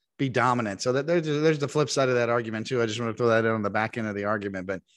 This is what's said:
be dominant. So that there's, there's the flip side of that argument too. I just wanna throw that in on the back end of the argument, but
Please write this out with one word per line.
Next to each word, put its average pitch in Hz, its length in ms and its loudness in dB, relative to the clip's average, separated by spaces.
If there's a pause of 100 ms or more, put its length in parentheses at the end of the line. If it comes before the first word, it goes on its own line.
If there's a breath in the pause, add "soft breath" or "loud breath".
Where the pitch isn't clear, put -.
(180)
be 135 100 0
dominant. 120 540 0
So 123 100 0
that 143 140 0
there's, 170 200 0
there's 151 320 2
the 139 80 -2
flip 147 220 0
side 131 220 2
of 123 60 2
that 120 120 2
argument 113 380 -2
too. 123 160 0
I 113 40 2
just 110 140 -4
wanna 113 140 -4
throw 120 140 2
that 113 180 4
in 113 40 4
on 113 120 0
the 101 80 0
back 110 260 -2
end 113 100 -4
of 104 80 -4
the 101 120 -4
argument, 98 400 -4
but 95 160 -6 (140 soft breath)